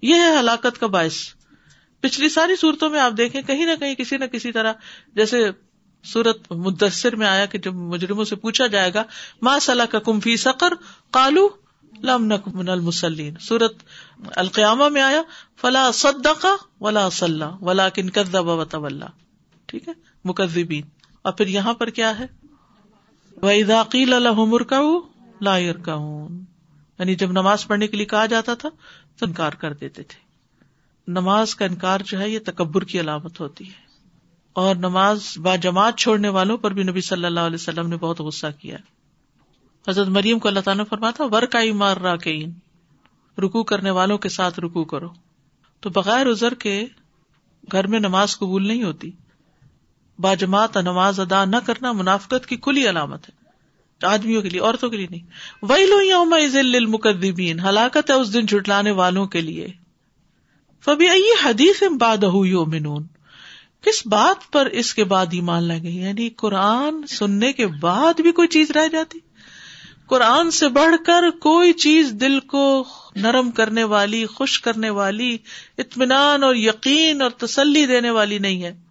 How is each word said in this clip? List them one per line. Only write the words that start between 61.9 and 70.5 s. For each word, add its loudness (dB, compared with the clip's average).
بَعْدَهُ 2
يُؤْمِنُونَ، -2
کس 0
بات 2
پر 4
اس -4
کے 2
بعد 2
ایمان -2
لائیں -4
گے؟ -8
یعنی -6
قرآن -2
سننے -2
کے -2
بعد 0
بھی 6
کوئی 4
چیز 2
رہ 2
جاتی؟ -4
قرآن 4